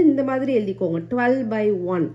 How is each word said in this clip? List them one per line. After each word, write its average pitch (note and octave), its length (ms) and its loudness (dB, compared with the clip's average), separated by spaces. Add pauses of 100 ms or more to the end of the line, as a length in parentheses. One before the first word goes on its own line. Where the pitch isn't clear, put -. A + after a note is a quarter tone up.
இந்த C4+ 240 4
மாதிரி C4 300 0
எழுதிக்கோங்க, F#3 400 -2 (120)
twelve B3 300 0 (100)
by G#3+ 140 0 (300)
one E3 180 0